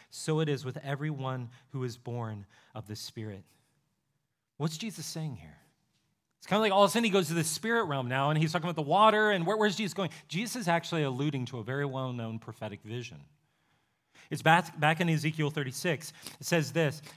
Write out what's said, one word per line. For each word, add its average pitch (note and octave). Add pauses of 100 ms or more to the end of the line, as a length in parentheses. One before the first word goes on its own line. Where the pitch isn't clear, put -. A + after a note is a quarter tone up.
(100)
So -
it D#3
is D3
with B2+
everyone C3 (200)
who C3
is A#2+
born A2 (280)
of G#2
the G#2+
Spirit." G#2 (1120)
What's D#3
Jesus G3+
saying D#3
here? D#2+ (800)
It's -
kinda G3+
like G#3+
all G3+
of G3
a -
sudden A#3
he A3
goes F#3
to E3
the E3+
spirit A3+
realm C#3
now, C#3
and D#3
he's D#3
talking E3+
about E3+
the D3
water, G#3+
and F3
where, G3+
where's G#3+
Jesus G3+
going? F#3+ (180)
Jesus G3+
is A3
actually E3+
alluding C3+
to B2+
a G#2+
very C#3
well-known B2
prophetic G#2+
vision. A2 (1040)
It's B2
back, E3
back D#3
in E3+
Ezekiel D#3
thirty-six. C#3+ (260)
It -
says D3
this, D#3+ (140)